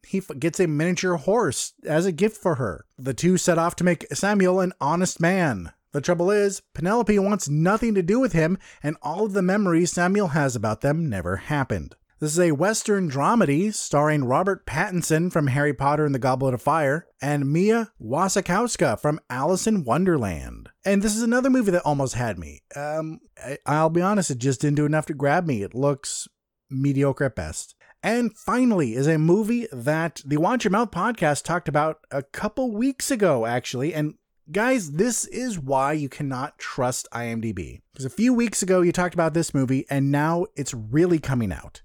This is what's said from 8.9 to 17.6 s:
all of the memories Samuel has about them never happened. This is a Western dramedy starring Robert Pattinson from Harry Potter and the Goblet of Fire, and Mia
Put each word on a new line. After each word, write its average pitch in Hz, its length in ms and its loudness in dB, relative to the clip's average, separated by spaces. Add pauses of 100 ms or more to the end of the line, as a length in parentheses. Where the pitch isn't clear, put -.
all 170 220 -2
of 202 80 -4
the 196 100 0
memories 180 500 2
Samuel 185 360 2
has 139 260 0
about 110 280 -2
them 156 260 0
never 92 280 -2
happened. 123 600 -4 (240)
This 151 120 -2
is 175 80 2
a 175 120 4
Western 190 560 0
dramedy 160 640 2
starring 151 520 0
Robert 170 420 0
Pattinson 170 680 0
from 147 140 2
Harry 143 260 2
Potter 147 320 0
and 143 100 0
the 131 40 -2
Goblet 131 340 0
of 120 80 -4
Fire, 147 460 0 (160)
and 143 280 0
Mia 214 420 2 (100)